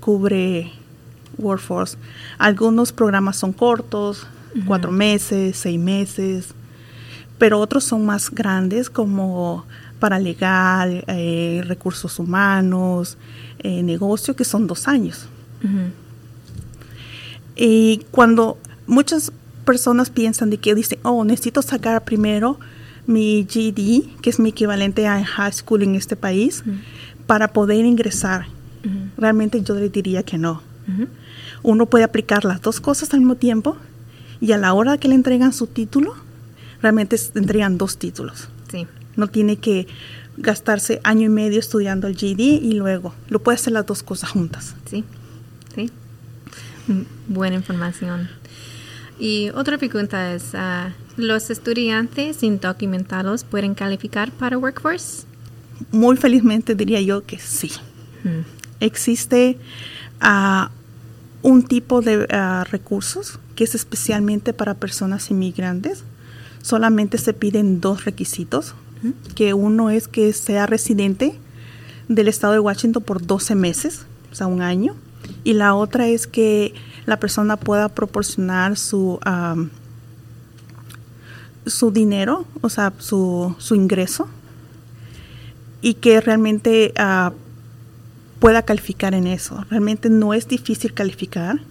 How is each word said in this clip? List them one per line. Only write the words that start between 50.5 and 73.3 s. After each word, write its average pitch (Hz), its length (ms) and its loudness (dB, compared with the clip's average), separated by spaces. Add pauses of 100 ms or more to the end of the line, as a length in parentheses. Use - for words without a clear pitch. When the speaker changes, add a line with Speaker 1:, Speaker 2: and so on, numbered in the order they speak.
Speaker 2:
ah, 180 400 -6 (240)
¿los 220 320 -2
estudiantes 233 920 -2
indocumentados 190 1040 -2
pueden 202 300 -2
calificar 202 580 -4
para 247 240 -4
Workforce? 269 680 -4 (680)
Speaker 1:
Muy 240 240 6
felizmente 233 580 4
diría 202 280 0
yo 196 240 0
que - 120 -14
sí. - 320 -6 (540)
Speaker 2:
Mm. 165 200 -2 (380)
Speaker 1:
Existe, 247 760 2 (640)
ah, 196 480 4 (720)
un 262 220 8
tipo 247 360 2
de, 220 300 2
ah, 185 400 0
recursos 202 680 -6 (180)
que 226 80 2
es 226 100 -4
especialmente 208 800 -2
para 202 200 -4
personas 196 560 -6
inmigrantes. 185 720 -4 (600)
Solamente 220 560 2
se 220 160 0
piden 202 460 2
dos 196 260 -2
requisitos, - 680 -6 (280)
Speaker 2:
Ujú. 233 120 -2 (200)
Speaker 1:
que 208 200 2
uno 214 360 2
es 220 180 0
que 214 240 2
sea 202 340 0
residente 202 680 0 (760)
del 214 200 4
estado 214 260 2
de 214 40 6
Washington 214 440 0
por 190 240 -4
doce 196 280 0